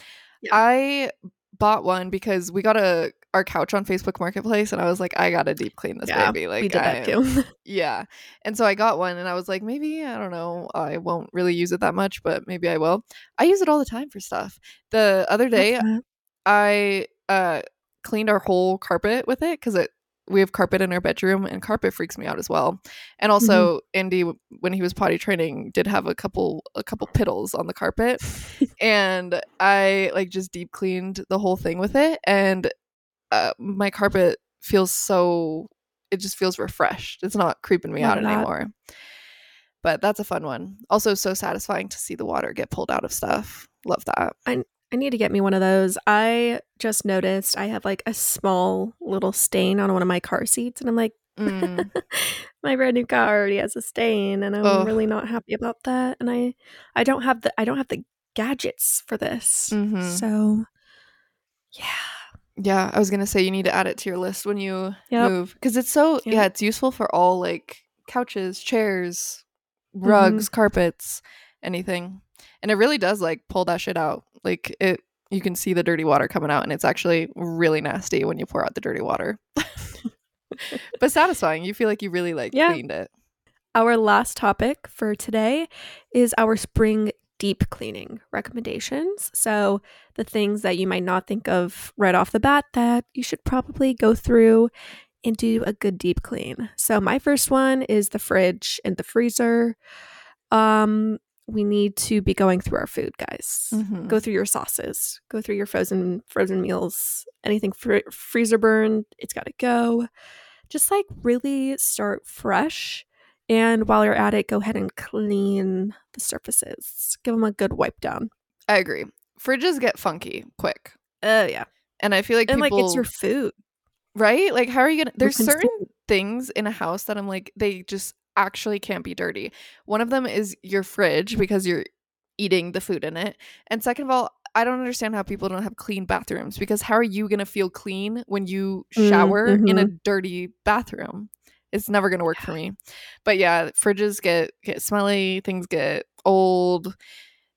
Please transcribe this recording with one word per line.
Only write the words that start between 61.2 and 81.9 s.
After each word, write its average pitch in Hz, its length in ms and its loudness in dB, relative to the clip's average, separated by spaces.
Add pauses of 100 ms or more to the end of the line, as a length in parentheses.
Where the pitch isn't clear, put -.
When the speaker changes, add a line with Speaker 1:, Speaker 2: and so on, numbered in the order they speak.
Speaker 1:
yeah. - 120 -18 (800)
Speaker 2:
Yeah, 190 300 2
I - 60 0
was 202 120 4
gonna 196 160 -2
say 202 160 0
you 185 80 2
need 190 140 -2
to 185 100 2
add 190 120 2
it - 120 -4
to - 120 -6
your 180 80 -6
list 185 280 -6
when 202 120 -2
you 190 360 -6 (160)
Speaker 1:
Yep. 233 140 2
Speaker 2:
move, 185 380 0
'cause 240 140 0
it's 254 140 -2
so, 311 340 4
Speaker 1:
Yep. 220 100 -2
Speaker 2:
yeah, 220 100 6
it's 190 180 -2
useful 247 280 0
for 240 240 -4
all, 180 260 4
like, 170 440 -6 (240)
couches, 196 540 -4
chairs, 190 840 -2 (600)
Speaker 1:
Mm-hmm. - 20 -
Speaker 2:
rugs, 208 440 6
carpets, - 720 0 (400)
anything. 180 580 -6 (420)
And 208 80 -2
it 214 60 4
really 262 220 4
does, 196 240 0
like, 165 260 -2
pull 185 180 0
that 175 140 -2
shit 190 160 -4
out. 156 280 -2 (200)
Like, - 360 -4
it, 190 200 2 (300)
you 196 100 -2
can 185 160 -2
see - 160 -2
the 175 100 2
dirty 165 220 0
water 147 240 4
coming 151 220 -2
out, 147 140 2
and - 80 -4
it's - 120 -6
actually 165 520 0
really 165 440 0
nasty - 440 -4
when 165 140 -4
you - 80 -6
pour - 180 -2
out - 100 -4
the - 80 -6
dirty - 200 -4
water. - 360 -4 (180)
<laughs> - 20 -2 (1400)
But 269 120 4
satisfying. 180 520 2
You 196 100 -6
feel 226 140 0
like 208 140 -2